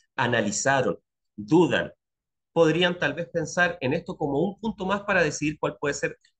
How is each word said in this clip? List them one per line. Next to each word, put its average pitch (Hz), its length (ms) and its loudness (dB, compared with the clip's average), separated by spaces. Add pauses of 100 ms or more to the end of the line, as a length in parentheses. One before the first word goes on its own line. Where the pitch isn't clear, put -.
(160)
analizaron, 120 800 0 (380)
dudan, 107 560 2 (600)
podrían 170 460 4
tal 139 160 -2
vez 170 140 -8
pensar 170 520 -2
en 135 140 -2
esto - 220 -8
como 143 240 -2
un 196 200 -2
punto 208 260 -6
más 202 160 -2
para 190 200 0
decidir 147 360 -2
cuál 147 200 -4
puede 143 160 -2
ser 160 240 -6 (220)